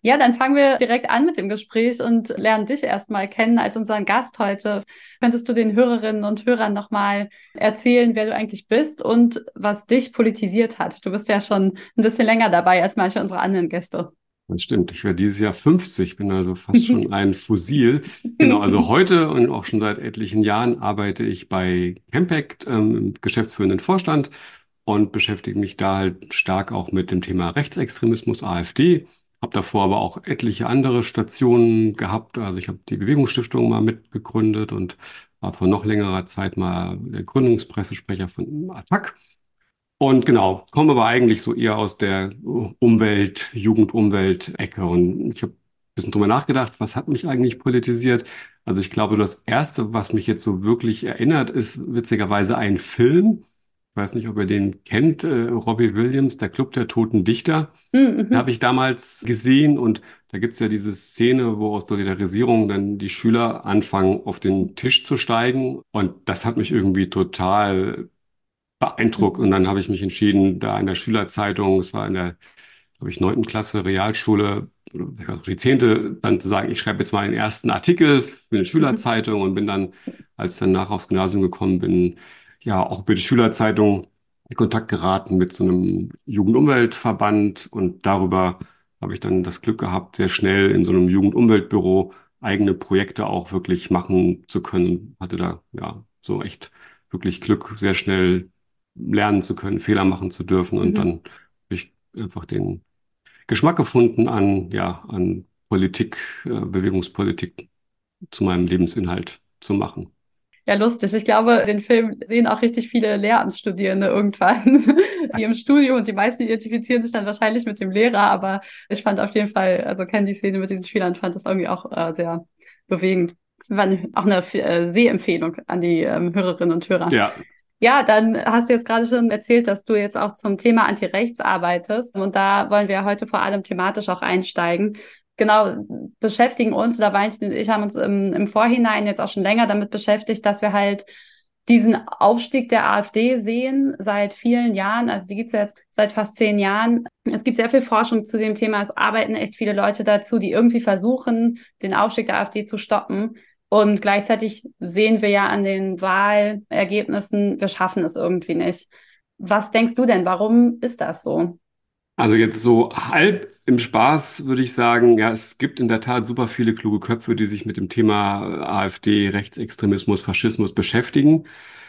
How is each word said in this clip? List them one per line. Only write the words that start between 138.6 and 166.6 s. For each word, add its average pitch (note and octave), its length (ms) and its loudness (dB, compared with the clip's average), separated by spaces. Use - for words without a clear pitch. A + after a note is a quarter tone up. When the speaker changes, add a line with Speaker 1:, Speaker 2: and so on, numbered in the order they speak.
Speaker 1:
jetzt G3+ 120 -4
auch G#3 100 -4
schon G3 120 -4
länger A3 240 2
damit G#3 240 -2
beschäftigt, G#3 560 -2
dass G#3 160 0
wir G#3 100 0
halt G3+ 340 0
diesen A3+ 280 6
Aufstieg A#3+ 640 2
der A3+ 200 2
A G3+ 100 2
F G#3 120 -6
D A#3+ 280 2
sehen C4 600 -2
seit G3+ 340 -2
vielen A#3+ 420 0
Jahren. G#3+ 340 -2
Also F#3+ 180 -6
die G3 80 -10
gibt's A#3 180 -8
ja G#3 80 0
jetzt G#3 160 -6
seit G#3 200 0
fast G#3 240 -4
zehn G#3 240 2
Jahren. A3+ 460 0
Es - 180 -4
gibt A#3+ 140 0
sehr A#3 120 0
viel C4 120 6
Forschung A3+ 440 0
zu A3+ 120 -6
dem G#3+ 180 0
Thema. G#3+ 260 0
Es G3+ 100 -6
arbeiten G#3+ 440 0
echt G#3+ 200 -6
viele G#3 180 -4
Leute G3+ 300 0
dazu, G#3 360 2
die F#3+ 120 -4
irgendwie A#3 300 4
versuchen, A#3 800 0
den F#3+ 120 -4
Aufstieg A3 320 0
der G3+ 140 -2
A G3 40 0
F G3 60 -6
D G#3+ 160 -8
zu G#3+ 120 -10
stoppen. G#3 600 -4
Und G#3 320 4
gleichzeitig G#3 640 -2
sehen G#3 420 2
wir G#3 80 2
ja G3+ 180 2
an G3+ 160 0
den F#3+ 380 -2
Wahlergebnissen, G3+ 1600 0
wir G3 60 -2
schaffen F#3 360 -2
es D#3 120 -4
irgendwie F3 400 -2
nicht. F3 340 -4
Was G#3 320 -2
denkst A#3 240 2
du B3+ 120 2
denn? F#3+ 200 2
Warum A3+ 560 2
ist A#3+ 200 -6
das E3 200 -6
so? E3+ 380 -4
Speaker 2:
Also A2+ 200 2
jetzt A2 280 2
so A#2 280 4
halb - 580 0
im B2 140 4
Spaß C#3 640 0
würde C3 160 0
ich B2 120 -2
sagen, A#2+ 440 4
ja, A2 140 2
es - 260 -8
gibt C3+ 220 -6
in B2 80 0
der A2+ 140 0
Tat B2 240 -2
super A#2 240 -4
viele A2+ 240 0